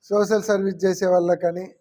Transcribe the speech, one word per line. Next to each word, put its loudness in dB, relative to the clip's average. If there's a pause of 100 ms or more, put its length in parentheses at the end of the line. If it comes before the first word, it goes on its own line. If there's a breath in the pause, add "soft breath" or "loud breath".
సోషల్ 0
సర్వీస్ -2
చేసే 0
వాళ్ళకని 0